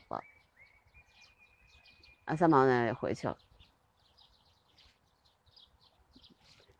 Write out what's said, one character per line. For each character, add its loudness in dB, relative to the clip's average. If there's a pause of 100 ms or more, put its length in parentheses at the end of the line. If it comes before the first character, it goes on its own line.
了。 -10 (2000)
啊， -6
三 2
毛 4
呢 2
也 -2
回 -6
去 -8
了。 -8 (3500)